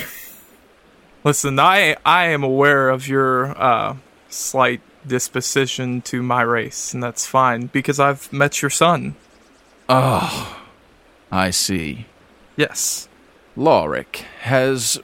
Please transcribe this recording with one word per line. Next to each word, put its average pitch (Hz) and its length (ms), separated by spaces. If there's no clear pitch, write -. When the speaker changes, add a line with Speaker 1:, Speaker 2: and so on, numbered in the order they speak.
Speaker 1:
Listen, 139 360
I, 175 360
I 170 200
am 151 180
aware 139 460
of 131 180
your, 135 540
uh, 113 340
slight 123 520
disposition 127 920
to 123 220
my 123 180
race, 117 520
and 127 100
that's 120 240
fine, 123 400
because 139 320
I've 139 340
met 143 300
your 139 80
son. 147 440
Speaker 2:
Oh, 123 720
I 92 200
see. 85 560
Speaker 1:
Yes. - 500
Speaker 2:
Lorik 85 680
has 131 640